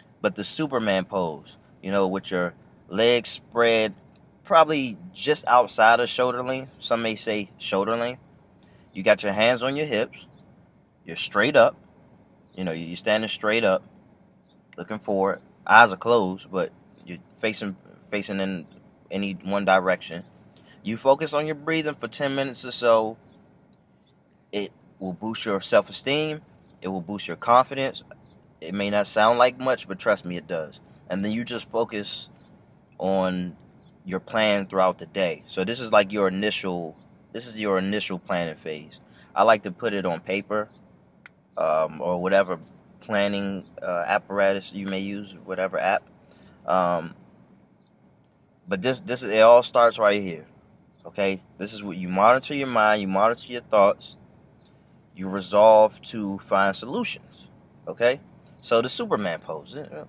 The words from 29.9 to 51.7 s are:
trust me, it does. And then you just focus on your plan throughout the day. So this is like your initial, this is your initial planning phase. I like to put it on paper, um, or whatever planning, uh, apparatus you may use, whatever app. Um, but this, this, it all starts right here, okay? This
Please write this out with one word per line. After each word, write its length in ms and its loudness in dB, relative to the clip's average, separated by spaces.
trust 240 0
me, 120 -8
it 120 -12
does. 320 -6
And 160 -4
then 60 -4
you 140 -4
just 260 -10
focus 580 -6
on 580 -2
your 120 -6
plan 460 0
throughout 340 0
the 60 -16
day. 420 -4
So 160 -6
this 160 -4
is 140 -6
like 180 4
your 160 0
initial, 680 -4
this 140 -12
is 140 -14
your 160 0
initial 420 -4
planning 380 -6
phase. 420 -14
I 80 2
like 220 4
to 60 -8
put 220 -6
it 140 -4
on 140 -4
paper, 500 -4
um, 420 -2
or 200 -4
whatever 380 0
planning, 640 -4
uh, 260 -4
apparatus 640 -2
you 140 -10
may 140 -6
use, 340 -10
whatever 340 -6
app. 240 -2
Um, 480 -2
but 140 -4
this, 200 -2
this, 220 -8
it 180 2
all 220 10
starts 360 4
right 240 4
here, 240 -10
okay? 380 -4
This 160 -10